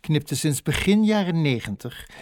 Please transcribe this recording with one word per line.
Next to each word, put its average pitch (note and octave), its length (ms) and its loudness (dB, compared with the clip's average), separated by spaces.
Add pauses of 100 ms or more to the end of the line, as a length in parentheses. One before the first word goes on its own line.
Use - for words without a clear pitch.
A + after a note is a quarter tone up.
knipte D3 360 -2
sinds D3 260 -2
begin G3+ 420 2
jaren F#3 380 2
negentig A#2+ 640 -4 (140)